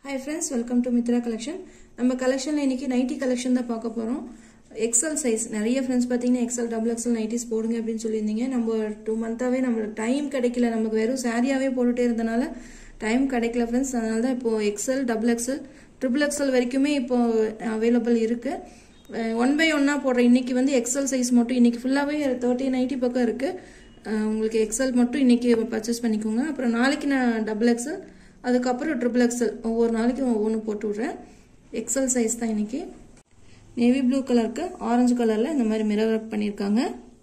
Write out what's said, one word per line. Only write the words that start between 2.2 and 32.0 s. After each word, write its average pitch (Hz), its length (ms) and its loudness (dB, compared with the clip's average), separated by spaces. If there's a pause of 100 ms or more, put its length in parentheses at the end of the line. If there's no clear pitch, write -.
கலெக்ஷன்ல 277 440 0
இன்னைக்கு 262 280 -2
ninety 247 300 0
collection 254 340 0
தான் 240 140 -2
பார்க்க 226 260 -4
போறோம். 233 240 -4 (640)
எக்ஸ்எல் 302 380 0
சைஸ் 220 200 0 (120)
நிறைய 226 300 0
friends 247 260 0
பாத்தீங்கன்னா 247 340 0
Excel, 233 280 -4
double 226 200 -2
Excel 233 240 -2
nineties 220 340 -4
போடுங்க 220 280 -2
அப்படின்னு 220 260 -6
சொல்லியிருந்தீங்க. 214 480 -2
நம்ம 226 240 0 (280)
டூ 220 80 -2 (100)
மந்தாவே 247 420 -2
நம்மளுக்கு 220 340 -2
time 262 260 0 (100)
கிடைக்கல, 240 400 0
நமக்கு 220 260 0
வெறும் 254 240 0
சாரியாவே 262 520 0
போட்டுட்டே 240 300 2
இருந்தனால 226 400 0 (560)
time 240 200 2 (120)
கிடைக்கல 233 340 0
friends. 254 300 0
அதனால 226 260 -2
தான் 262 120 0
இப்போ 226 180 0 (160)
எக்ஸ்எல், 262 400 -2
டபுள் 226 240 2
எக்ஸ்எல், 254 260 -4 (400)
ட்ரிபிள் 262 260 2
எக்ஸ்எல் 277 300 0
வரைக்குமே 269 360 2 (100)
இப்போ 247 160 0 (560)
available 233 500 4
இருக்கு. 240 280 -2 (680)
அஹ், 226 140 -2 (100)
one 277 180 4
by 320 160 4
one-ஆ 285 200 2 (100)
போடுறேன். 247 240 4
இன்னைக்கு 254 300 4
வந்து 262 200 2
எக்ஸ்எல் 269 320 -2
சைஸ் 247 260 0
மட்டும் 240 220 2
இன்னைக்கு 233 240 4
ஃபுல்லாவே 285 340 0 (260)
thirty 254 340 0
ninety 262 260 0
பக்கம் 247 240 2
இருக்கு. 254 220 -2 (580)
அஹ், 214 240 0
உங்களுக்கு 220 340 0
எக்ஸ்எல் 254 360 0
மட்டும் 269 240 2
இன்னைக்கு 240 220 6 (260)
purchase 233 300 -2
பண்ணிக்கோங்க. 220 460 0
அப்புறம் 233 300 0
நாளைக்கு 285 340 0
நான் 247 180 2 (180)
டபுள் 233 240 2
எக்ஸ்எல், 320 280 -8 (440)
அதுக்கப்புறம் 247 520 0
ட்ரிபிள் 240 260 2
எக்ஸ்எல், 233 280 0 (140)
ஒவ்வொரு 226 280 2
நாளைக்கும் 247 380 0
ஒவ்வொன்று 220 320 0
போட்டு 214 240 -4
விட்றேன். 220 260 -4 (640)
எக்ஸ்எல் 262 340 -2